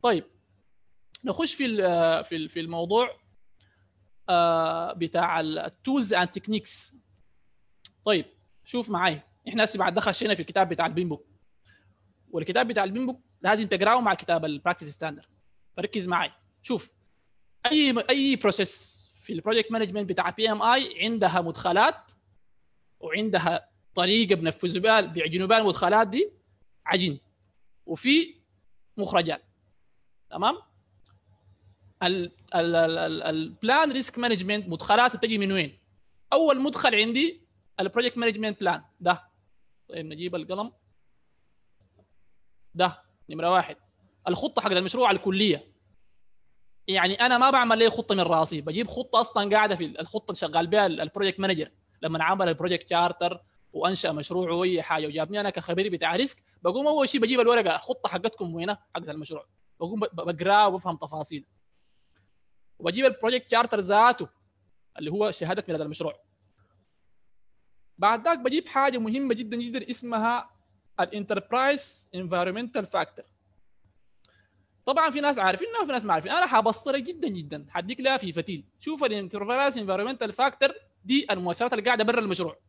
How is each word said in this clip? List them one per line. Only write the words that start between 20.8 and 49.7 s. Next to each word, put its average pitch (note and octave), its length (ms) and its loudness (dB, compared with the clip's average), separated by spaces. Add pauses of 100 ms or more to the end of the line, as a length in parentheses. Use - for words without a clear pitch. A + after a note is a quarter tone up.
عندها G3 380 2
مدخلات F#3 680 2 (880)
وعندها E3+ 680 -2 (260)
طريقه F#3+ 400 4
بنفذوا E3 460 -2
بها، A3 200 6
بيعجنوا E3+ 460 -4
بها A3 100 6
المدخلات G3+ 500 4
دي C#4 240 -2 (540)
عجين، F3+ 340 0 (680)
وفي D4 500 2 (640)
مخرجات. F3 460 -2 (880)
تمام؟ A3 280 -2 (1500)
ال-، F3+ 280 -2 (240)
ال-، E3+ 200 2
ال-، E3 220 2
ال-، E3 260 -4
البلان G#3+ 680 0
ريسك B3+ 280 -6
مانجمنت G#3 500 -2
مدخلات A3+ 460 2
بتجي A3+ 220 -2
من G3 140 0
وين؟ E3 280 -2 (540)
اول C#4+ 280 4
مدخل C4 340 0
عندي A#3+ 460 2 (380)
البروجكت A#3 380 -2
مانجمنت G#3+ 420 -2
بلان E3 240 -2 (160)
ده. F3 240 0 (680)
طيب E3 160 -10
نجيب E3 300 -10
القلم F#3 360 -8 (2000)
ده F3+ 260 0 (280)
نمره E3 220 -2
واحد، E3+ 240 2 (520)
الخطه A3+ 340 -2
حق G#3 100 0
المشروع G3 400 2
الكليه. F#3+ 640 0 (1120)
يعني F#3+ 260 2
انا A#3+ 240 2
ما B3+ 120 6
بعمل A#3+ 280 4
لي A3+ 120 6
خطه A3+ 260 -2
من F#3+ 60 2
راسي، D#3+ 400 2
بجيب E3 260 -4
خطه B3 340 0
اصلًا G#3 340 0
قاعده G#3+ 200 4